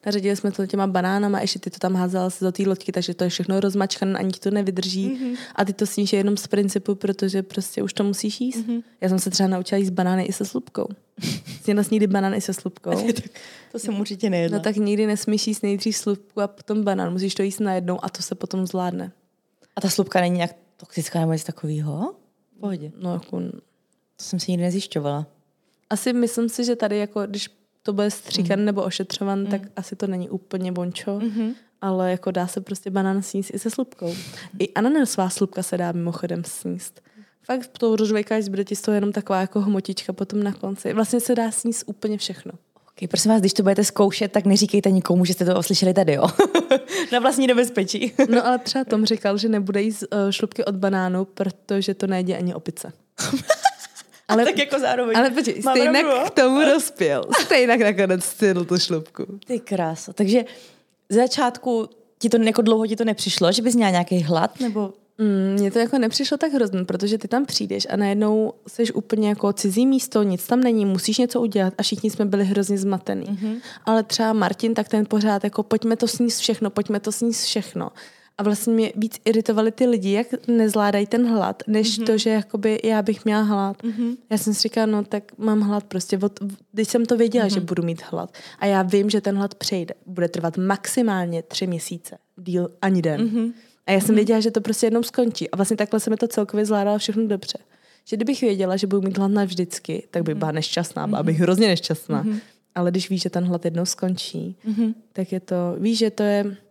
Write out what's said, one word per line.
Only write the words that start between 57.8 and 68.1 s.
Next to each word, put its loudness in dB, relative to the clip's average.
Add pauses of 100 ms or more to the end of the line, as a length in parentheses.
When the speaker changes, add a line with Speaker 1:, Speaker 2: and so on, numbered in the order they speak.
Speaker 1:
snědl 0
tu 0
šlupku. -4 (200)
Speaker 2:
Ty -4
krása. -4
Takže 4 (640)
ze 4
začátku 0 (300)
ti 0
to, 4
jako 4
dlouho 4
ti -2
to -2
nepřišlo, 2
že 0
bys 2
měla 4
nějaký 2
hlad, 0
nebo? -4 (240)
Speaker 1:
Mm, 2
mně 2
to 2
jako 2
nepřišlo 0
tak 0
hrozný, 0
protože -2
ty -8
tam 0
přijdeš -4
a -2
najednou 2 (140)